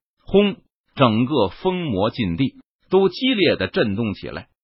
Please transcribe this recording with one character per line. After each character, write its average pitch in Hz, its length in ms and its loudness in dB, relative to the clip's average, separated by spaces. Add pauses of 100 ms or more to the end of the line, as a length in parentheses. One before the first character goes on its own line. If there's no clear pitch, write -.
(260)
轰！ 202 300 2 (400)
整 123 320 4
个 123 220 0
封 180 340 -4
魔 107 260 -2
禁 87 280 -4
地 - 180 -2 (340)
都 190 180 4
激 254 280 -2
烈 143 200 2
的 95 120 -4
震 117 280 -2
动 107 200 -4
起 65 140 -12
来， 76 180 -12 (160)